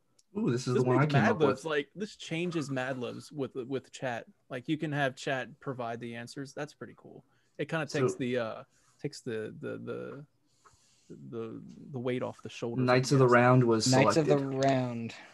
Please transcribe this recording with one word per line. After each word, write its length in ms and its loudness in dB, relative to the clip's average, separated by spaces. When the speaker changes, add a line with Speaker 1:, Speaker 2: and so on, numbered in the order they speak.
Speaker 1:
Ooh, 140 0
this 160 -2
is 80 0
Speaker 2:
This 80 2
Speaker 1:
the 40 2
one 100 4
I 40 6
Speaker 2:
makes 120 2
Speaker 1:
came 100 4
Speaker 2:
Mad 80 4
Speaker 1:
up 80 0
Speaker 2:
Libs, 240 2
Speaker 1:
with. 80 -4
Speaker 2:
like, 240 -2
this 200 -10
changes 540 -6
Mad 300 -4
Libs 320 -10
with, 240 -8
with 360 -8
chat. 340 -8
Like, 180 -10
you 100 -2
can 140 -6
have 240 0
chat 320 -6
provide 400 -8
the 160 -10
answers. 380 -12
That's 220 -10
pretty 200 -16
cool. 280 -20
It 120 -4
kinda 180 -2
takes 240 0
Speaker 1:
So 80 -10
Speaker 2:
the, 180 -2
uh, 260 -6
takes 200 -8
the, 380 -8
the, 200 -8
the, 460 -12
the, 300 -10
the 80 -6
weight 220 -2
off 220 -8
the 60 -12
shoulders 340 -4
of 20 2
Speaker 1:
Knights 240 4
Speaker 2:
the 60 4
Speaker 1:
of 40 6
the 60 8
Speaker 2:
guests. 80 8
Speaker 1:
Round 300 8
was 280 4
Speaker 3:
Knights 260 6
of 100 4
the 100 6
Speaker 1:
selected. 320 0
Speaker 3:
Round. 440 -2